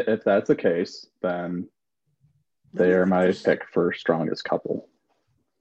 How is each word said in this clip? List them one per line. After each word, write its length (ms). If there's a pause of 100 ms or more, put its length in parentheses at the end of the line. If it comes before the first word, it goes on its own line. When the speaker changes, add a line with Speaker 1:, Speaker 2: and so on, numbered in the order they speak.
Speaker 1:
if 180
that's 240
the 80
case, 500 (160)
then 460 (1040)
Speaker 2:
let 100
Speaker 1:
they 60
Speaker 2:
me 60
Speaker 1:
are 100
Speaker 2:
think 60
Speaker 1:
my 140
Speaker 2:
there's 180
Speaker 1:
pick 260
for 240
strongest 520
couple. 440 (720)